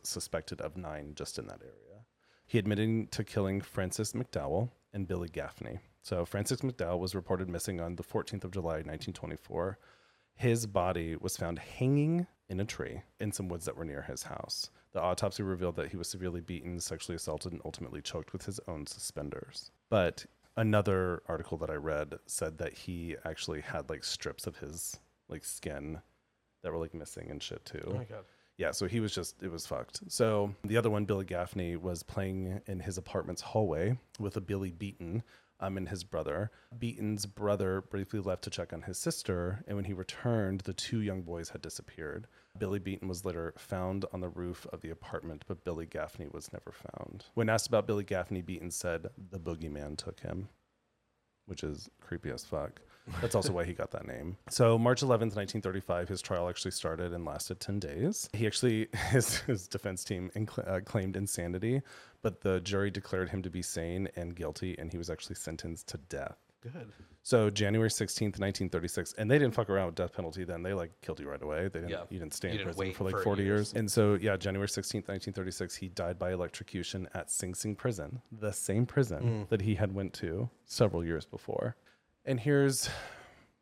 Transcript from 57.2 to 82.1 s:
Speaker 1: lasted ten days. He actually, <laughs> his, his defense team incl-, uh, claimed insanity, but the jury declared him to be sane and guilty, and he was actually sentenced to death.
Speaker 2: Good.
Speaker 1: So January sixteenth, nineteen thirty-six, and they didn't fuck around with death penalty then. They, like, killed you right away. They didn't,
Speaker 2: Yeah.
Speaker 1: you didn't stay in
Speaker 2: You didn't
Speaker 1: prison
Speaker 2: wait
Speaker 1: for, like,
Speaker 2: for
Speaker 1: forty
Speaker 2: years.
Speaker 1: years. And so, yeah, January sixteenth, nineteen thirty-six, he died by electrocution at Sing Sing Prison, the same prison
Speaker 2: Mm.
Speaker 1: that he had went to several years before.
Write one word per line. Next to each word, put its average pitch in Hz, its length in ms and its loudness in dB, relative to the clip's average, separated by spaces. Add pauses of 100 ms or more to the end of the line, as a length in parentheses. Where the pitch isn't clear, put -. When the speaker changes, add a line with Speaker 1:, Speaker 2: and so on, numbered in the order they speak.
Speaker 1:
lasted 78 360 -4
ten 101 180 0
days. 92 540 0
He 107 140 2
actually, 110 440 4
<laughs> - 200 -2
his, - 300 6
his 113 280 0
defense - 340 -4
team 90 320 -2
incl-, 107 340 -2
uh, 92 120 2
claimed 95 360 0
insanity, 98 680 0 (400)
but 101 180 0
the 95 220 4
jury 98 280 2
declared 92 380 0
him 92 140 0
to 90 80 -4
be 90 120 -4
sane 87 540 -2
and 85 180 -4
guilty, 85 440 -4
and 82 120 -6
he 87 80 -4
was 85 100 -4
actually 82 280 -6
sentenced 82 520 -6
to - 100 -6
death. - 380 -8 (260)
Speaker 2:
Good. 120 280 -10 (320)
Speaker 1:
So 110 260 8
January 107 440 6
sixteenth, 101 480 0
nineteen 98 280 2
thirty-six, 87 440 0
and 107 180 0
they 147 80 10
didn't 127 160 6
fuck 110 160 2
around 95 160 4
with 82 80 -4
death 90 180 0
penalty 87 300 -4
then. 87 220 -4
They, 98 100 0
like, 85 160 -2 (100)
killed 78 200 -6
you 71 100 -6
right 71 100 -6
away. 76 280 0
They 87 100 -2
didn't, 85 120 -4
Speaker 2:
Yeah. 90 200 -2
Speaker 1:
you 95 80 -4
didn't 80 160 -6
stay - 140 -2
in 104 60 0
Speaker 2:
You 104 40 0
didn't 92 160 -2
Speaker 1:
prison 95 140 0
Speaker 2:
wait 92 80 -4
Speaker 1:
for, 101 80 0
like, 95 100 2
Speaker 2:
for 95 80 2
Speaker 1:
forty 101 220 6
Speaker 2:
years. 101 280 4
Speaker 1:
years. - 20 -2
And 110 140 2
so, 104 320 8
yeah, 101 160 4
January 98 320 0
sixteenth, - 380 -2
nineteen 98 260 -4
thirty-six, 92 440 -4
he 92 140 -6
died 87 280 -2
by 92 140 2
electrocution 90 840 -2
at 90 160 -4
Sing 90 240 -2
Sing 107 220 -2
Prison, 113 440 -2 (120)
the 107 200 -2
same 107 320 4
prison 117 380 2
Speaker 2:
Mm. 107 280 2
Speaker 1:
that 107 100 6
he 101 160 4
had 95 180 4
went 98 200 -2
to 92 360 -2 (140)
several 87 400 4
years 82 200 0
before. - 520 -2 (520)